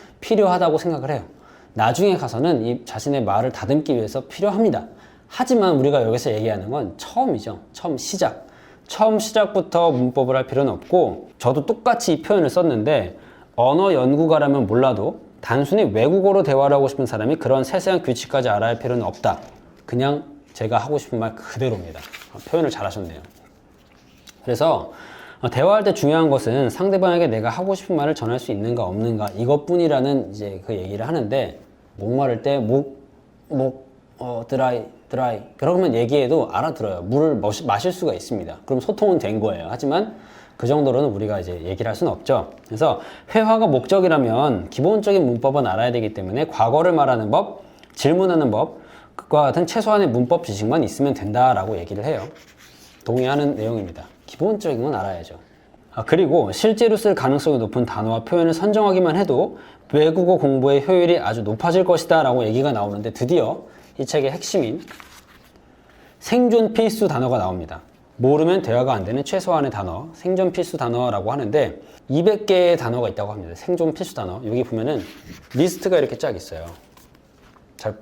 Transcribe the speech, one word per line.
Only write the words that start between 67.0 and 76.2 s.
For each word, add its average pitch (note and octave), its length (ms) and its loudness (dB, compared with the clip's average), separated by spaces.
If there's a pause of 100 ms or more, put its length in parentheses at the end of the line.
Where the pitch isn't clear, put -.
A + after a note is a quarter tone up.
단어가 B2+ 300 0
나옵니다. F2+ 440 -6 (340)
모르면 D#3 460 4
대화가 B2+ 320 0
안 G2 100 -4
되는 A#2+ 200 -4
최소한의 E3+ 480 -2
단어, G2+ 420 -8
생존 F#3 380 0
필수 E3+ 260 -4
단어라고 A#2+ 540 -2
하는데 C3 500 -2 (260)
이백 F#3 380 2
개의 F3+ 320 4
단어가 A#2+ 320 -2
있다고 G#2 240 -6
합니다. F2+ 220 -12
생존 E3 380 -2
필수 - 200 -10
단어. G2 320 -8
여기 A#2+ 180 -2
보면은 B2 380 -4 (520)
리스트가 F3+ 440 2
이렇게 A#2+ 200 0
쫙 C3 180 -4